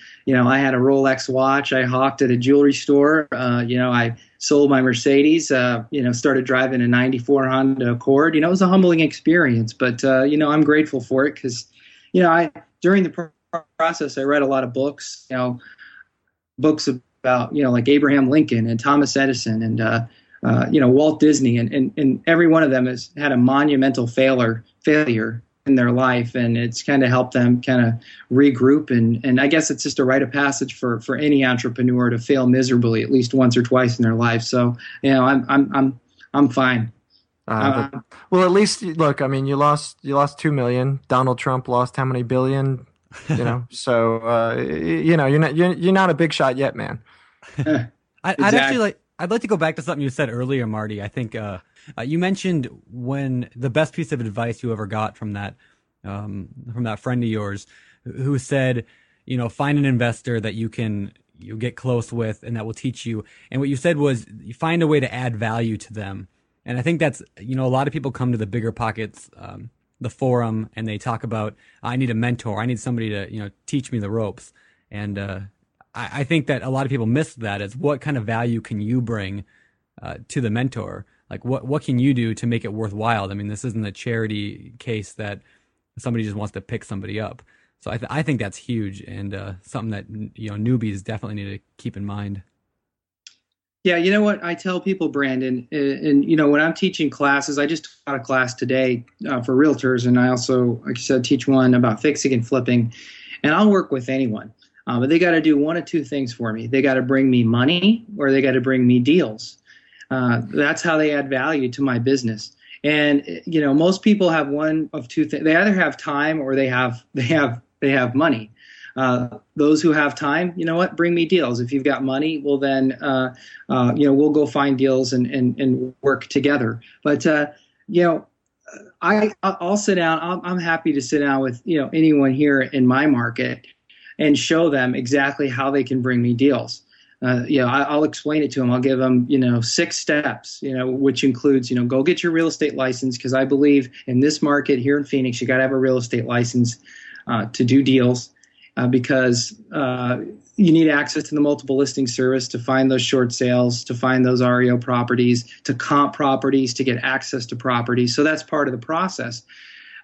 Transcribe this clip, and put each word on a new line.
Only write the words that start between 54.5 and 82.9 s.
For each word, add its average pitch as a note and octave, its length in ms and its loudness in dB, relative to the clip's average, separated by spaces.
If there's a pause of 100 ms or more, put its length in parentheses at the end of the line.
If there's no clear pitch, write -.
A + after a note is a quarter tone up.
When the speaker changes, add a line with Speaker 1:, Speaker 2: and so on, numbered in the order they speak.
Speaker 3:
you A#2+ 100 -4
ever G#2+ 140 -6
got G#2+ 320 -6
from G#2+ 160 -10
that, G2+ 220 -10 (500)
um, G2+ 420 -12 (240)
from A#2+ 120 -6
that A2 160 -6
friend B2 240 -2
of A2+ 60 -2
yours G2+ 360 -6 (380)
who C3+ 340 -4
said, B2+ 480 -2 (400)
you B2+ 120 -6
know, A#2+ 120 -4
"Find C#3+ 280 -2
an C#3+ 80 2
investor A#2+ 540 -2
that G#2+ 140 -6
you A2+ 160 -6
can, G#2 420 -6 (280)
you A2 180 -14
get A#2+ 180 -6
close A#2+ 380 -4
with A2+ 300 -6
and A#2 120 -8
that A2 100 -8
will A2+ 80 -8
teach - 320 -10
you." A2 180 -8 (260)
And C3 100 -6
what C#3 100 -2
you C#3 60 -2
said E3 220 0
was, C3+ 280 0 (140)
"You A2+ 140 -16
find E3 300 -2
a D#3 40 2
way D3 120 2
to B2 140 -2
add A#2+ 220 -4
value A2 420 -2
to - 160 -18
them." G2 340 -12 (360)
And A#2+ 140 -6
I B2+ 60 -4
think E3 160 -2
that's, D3+ 240 -2 (160)
you A#2+ 160 -8
know, C3 100 -2
a - 20 0
lot C3 200 0
of - 60 -4
people C#3 180 -6
come B2 200 -4
to A#2+ 60 -2
the G#2+ 80 -6
Bigger A2+ 260 -4
Pockets, A2 640 -8
um, G2 340 -18 (300)
the B2 100 -8
forum, A#2 640 -2
and A2 120 -8
they G#2+ 100 -6
talk A2+ 260 -6
about, G#2+ 320 -6 (260)
"I A#2 140 -6
need C3 140 -2
a A2+ 60 -2
mentor. A#2 460 -4
I A2+ 60 -4
need B2 120 -4
somebody A#2 300 -6
to, G2+ 240 -8
you A2 60 -10
know, G2+ 100 -10 (160)
teach - 260 -6
me A#2+ 80 -4
the G2+ 120 -6
ropes." A2 420 -8 (380)
And, G2+ 260 -8
uh, G2 220 -8 (560)
I, A#2 180 -10
I C#3+ 100 -6
think D3+ 240 -2
that C3 140 -2
a C3 80 -8
lot C3 160 -2
of A2+ 60 -6
people A#2 160 -2
miss D3 280 -2
that, G2+ 260 -8
is G2+ 140 -10
what C#3+ 260 -4
kind D3 160 -6
of G#2+ 80 -6
value A#2 360 -2
can G#2+ 200 -8
you A#2+ 200 -2
bring, G2+ 420 -6 (560)
uh, - 160 -12 (120)
to D3 140 -6
the A2+ 100 -2
mentor? G#2+ 560 -6 (240)
Like, G2 140 -12
what, B2+ 220 -6
what D3 160 -4
can B2+ 160 0
you C3+ 160 4
do A#2 180 -2
to A#2 140 -6
make A#2 180 -2
it G#2 80 -8
worthwhile? G#2+ 560 -4